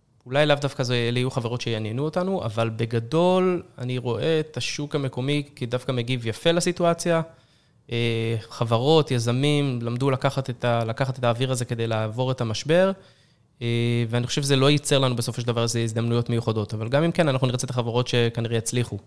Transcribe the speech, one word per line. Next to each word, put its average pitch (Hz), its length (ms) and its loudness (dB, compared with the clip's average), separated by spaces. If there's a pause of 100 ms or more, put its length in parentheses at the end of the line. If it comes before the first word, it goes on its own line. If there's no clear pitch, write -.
(260)
אולי 139 200 2
לאו 147 160 4
דווקא 139 220 -2
זה, 123 100 -2 (160)
אלה 120 100 0
יהיו 127 120 0
חברות 120 300 -4
שיעניינו 110 440 -4
אותנו, 180 380 -2
אבל 113 260 -2
בגדול 160 920 2 (140)
אני 127 200 -4
רואה 139 420 0
את 156 180 -6
השוק - 380 -4
המקומי 139 480 -2 (120)
כדווקא 123 360 -4
מגיב 120 360 -2
יפה 139 240 0
לסיטואציה. 170 680 2 (680)
אה, 113 440 0 (140)
חברות, 127 640 4
יזמים, 131 680 2
למדו 120 300 -2
לקחת 131 380 -2
את 123 160 -4
ה-, 117 220 2
לקחת 127 320 -2
את 123 40 -4
האוויר 120 280 2
הזה 123 140 -2
כדי 113 220 -2
לעבור 110 440 -2
את 123 100 -4
המשבר, 156 500 2 (720)
אה, 120 60 -4 (420)
ואני 120 180 0
חושב - 140 -2
שזה 139 140 2
לא 135 140 6
ייצר 147 300 4
לנו 127 160 2
בסופו 117 260 -4
של 117 60 -8
דבר 117 160 2
איזה 117 200 0
הזדמנויות 117 460 0
מיוחדות, 113 440 -2
אבל 110 160 -6
גם 143 140 2
אם 170 80 2
כן, 165 160 2
אנחנו 131 200 2
נרצה 127 180 -2
את 127 40 -6
החברות 120 380 0
שכנראה 117 500 0
יצליחו 120 500 -2